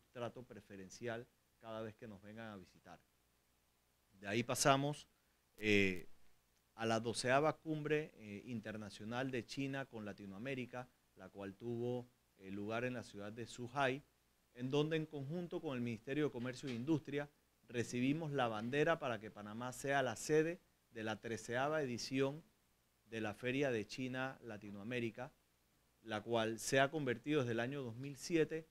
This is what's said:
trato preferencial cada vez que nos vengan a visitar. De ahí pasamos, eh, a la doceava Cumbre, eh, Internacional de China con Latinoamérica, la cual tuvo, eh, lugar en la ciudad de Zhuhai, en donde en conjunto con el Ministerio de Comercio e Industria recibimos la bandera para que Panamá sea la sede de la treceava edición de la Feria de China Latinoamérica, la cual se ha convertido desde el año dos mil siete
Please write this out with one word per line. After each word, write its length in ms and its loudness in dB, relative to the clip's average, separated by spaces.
trato 320 -8
preferencial 840 -10
cada 220 -8
vez 140 -8
que 120 -14
nos 140 -14
vengan 300 -12
a 60 -10
visitar. 420 -18
De 80 -8
ahí 160 2
pasamos, 640 4
eh, 500 4
a 100 -4
la 140 4
doceava 580 4
Cumbre, 580 0
eh, 300 -10
Internacional 840 -6
de 140 -2
China 400 -4
con 200 -10
Latinoamérica, 840 -8
la 140 -16
cual 260 -8
tuvo, 520 -4
eh, 140 -12
lugar 340 -2
en 80 0
la 100 -6
ciudad 300 -10
de 140 -8
Zhuhai, 560 0
en 180 -4
donde 240 4
en 100 2
conjunto 540 -4
con 160 -4
el 60 0
Ministerio 440 0
de 60 2
Comercio 380 -4
e 40 -2
Industria 560 0
recibimos 640 2
la 160 4
bandera 520 4
para 200 -2
que 120 -10
Panamá 400 -6
sea 300 2
la 140 2
sede 440 2
de 120 -8
la 160 -2
treceava 640 0
edición 600 0
de 120 -4
la 140 -2
Feria 360 2
de 140 0
China 580 -4
Latinoamérica, 880 -6
la 180 -2
cual 380 2
se 200 4
ha 100 8
convertido 520 2
desde 100 2
el 80 2
año 240 -2
dos 120 -6
mil 220 -8
siete 540 2